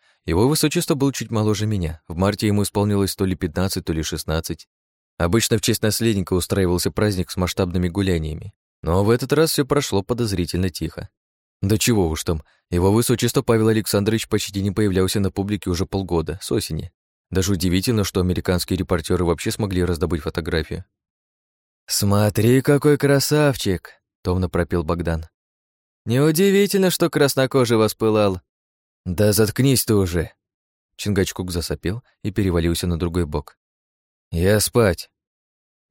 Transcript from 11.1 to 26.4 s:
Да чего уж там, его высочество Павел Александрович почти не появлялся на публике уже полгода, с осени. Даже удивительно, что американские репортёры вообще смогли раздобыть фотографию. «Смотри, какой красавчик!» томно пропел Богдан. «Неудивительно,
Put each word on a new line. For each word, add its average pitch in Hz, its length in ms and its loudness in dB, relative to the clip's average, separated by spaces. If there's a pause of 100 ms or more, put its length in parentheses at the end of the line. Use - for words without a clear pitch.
Да 104 160 2
чего 101 320 2
уж 78 140 -6
там, 82 180 -2 (280)
его 92 220 4
высочество 120 480 2
Павел 113 280 2
Александрович 110 600 0
почти 101 320 -4
не 101 100 -2
появлялся 95 480 0
на 98 120 0
публике 98 400 -4
уже 87 160 -2
полгода, 87 560 -4
с - 100 -6
осени. 87 400 -4 (380)
Даже 92 220 0
удивительно, 92 520 0
что 92 160 -2
американские 90 560 -2
репортёры 87 480 0
вообще 85 260 0
смогли 95 320 -2
раздобыть 85 380 -2
фотографию. 80 640 -6 (1000)
«Смотри, 104 760 2
какой 143 380 4
красавчик!» 139 960 0 (280)
томно 90 280 -2
пропел 87 340 0
Богдан. 82 400 -2 (800)
«Неудивительно, 185 840 2